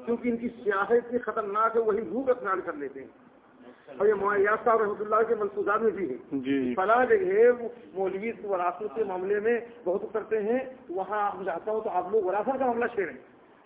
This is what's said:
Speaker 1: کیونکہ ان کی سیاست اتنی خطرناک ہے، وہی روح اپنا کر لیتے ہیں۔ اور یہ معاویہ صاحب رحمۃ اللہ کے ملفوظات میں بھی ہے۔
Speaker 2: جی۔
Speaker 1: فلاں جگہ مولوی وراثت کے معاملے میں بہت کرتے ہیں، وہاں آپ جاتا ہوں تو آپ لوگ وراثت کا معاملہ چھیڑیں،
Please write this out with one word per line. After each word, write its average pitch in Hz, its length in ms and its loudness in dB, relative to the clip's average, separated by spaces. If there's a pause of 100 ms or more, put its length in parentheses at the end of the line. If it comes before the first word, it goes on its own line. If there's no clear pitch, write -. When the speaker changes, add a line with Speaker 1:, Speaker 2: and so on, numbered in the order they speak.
Speaker 1:
کیونکہ 233 240 0
ان 226 80 0
کی 233 120 -4
سیاست 196 420 -2
اتنی 240 280 2
خطرناک 220 560 -2
ہے، 233 60 4
وہی 214 200 2
روح 226 280 -4
اپنا 202 260 0 (100)
کر 170 80 -6
لیتے 139 260 -10
ہیں۔ 117 260 -20 (720)
اور 202 100 4
یہ 220 60 6
معاویہ 202 360 2 (140)
صاحب 226 180 4
رحمۃ 202 180 -2
اللہ 214 160 0 (120)
کے 226 80 2
ملفوظات 208 460 0
میں 226 100 4
بھی 175 180 -4
ہے۔ 127 60 -6 (160)
Speaker 2:
جی۔ 135 440 0
Speaker 1:
فلاں 226 300 4
جگہ 214 460 6 (420)
مولوی 190 380 -4 (120)
وراثت 196 520 -4
کے 220 80 -2
معاملے 196 360 -2
میں 226 200 0 (240)
بہت 185 180 -2 (120)
کرتے 214 300 -2
ہیں، 233 160 0 (300)
وہاں 208 320 -4
آپ 196 140 -2 (100)
جاتا 175 260 -4
ہوں 220 100 -2
تو - 80 -2
آپ 180 220 -2
لوگ 220 120 4
وراثت 208 360 0
کا 269 60 0
معاملہ 240 200 0
چھیڑیں، 170 320 -4 (480)